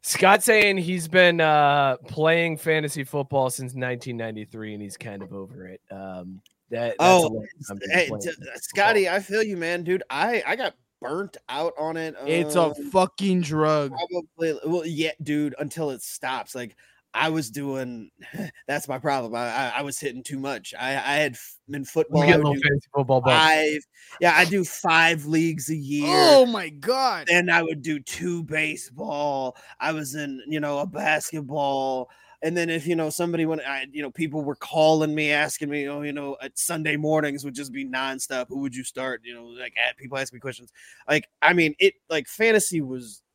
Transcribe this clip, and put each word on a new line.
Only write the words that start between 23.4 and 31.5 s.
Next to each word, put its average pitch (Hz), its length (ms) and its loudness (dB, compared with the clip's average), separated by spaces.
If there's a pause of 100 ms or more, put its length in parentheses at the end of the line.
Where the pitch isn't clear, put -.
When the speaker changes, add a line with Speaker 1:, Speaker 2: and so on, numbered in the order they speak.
Speaker 2:
yeah, 170 140 6
I 175 120 8
do 170 180 2
five 165 640 2
leagues 160 420 0
a 160 80 -2
year. 143 320 -2
Speaker 3:
Oh 311 380 10
my 196 240 -4
God. 190 580 0
Speaker 2:
Then 175 220 4
I 170 120 4
would 160 200 -6
do 151 180 -4
two 170 420 -6
baseball. 147 1120 -4 (220)
I 156 140 -2
was 147 220 -6
in, 139 340 -8
you 151 100 -2
know, 147 200 -2
a 147 80 -2
basketball. 139 1200 -2 (340)